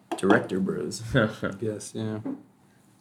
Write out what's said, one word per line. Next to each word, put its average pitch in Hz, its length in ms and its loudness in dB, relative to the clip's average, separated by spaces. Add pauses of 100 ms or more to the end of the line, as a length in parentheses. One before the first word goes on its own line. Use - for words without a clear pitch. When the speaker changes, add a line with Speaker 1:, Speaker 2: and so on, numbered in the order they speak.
(180)
Speaker 1:
director 95 420 4
bros. 80 420 -2 (120)
Speaker 2:
<laughs> 107 480 2
Speaker 3:
Yes, 107 340 -4
yeah. 110 240 -4 (800)